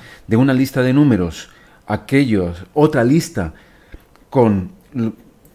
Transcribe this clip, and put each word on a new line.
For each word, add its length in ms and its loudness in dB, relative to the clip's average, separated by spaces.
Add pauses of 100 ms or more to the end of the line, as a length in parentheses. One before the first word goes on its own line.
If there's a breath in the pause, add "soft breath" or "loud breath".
(260 loud breath)
de 100 0
una 180 2
lista 280 0
de 100 0
números 580 0 (360 soft breath)
aquellos, 800 -2 (100)
otra 300 2
lista 500 -2 (760 soft breath)
con 440 0 (200)
l-, 200 -4 (420)